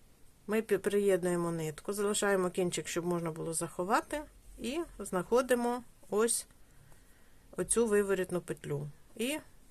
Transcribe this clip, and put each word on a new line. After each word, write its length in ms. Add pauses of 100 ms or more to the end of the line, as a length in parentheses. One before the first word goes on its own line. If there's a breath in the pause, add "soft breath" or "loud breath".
(460)
Ми 160
пі-, 160
приєднуємо 720
нитку, 420
залишаємо 580
кінчик, 380
щоб 180
можна 240
було 240
заховати, 680 (360)
і 220 (180)
знаходимо 840 (280)
ось 360 (1080 soft breath)
оцю 300
виворітну 540
петлю. 480 (280)
І 220 (320)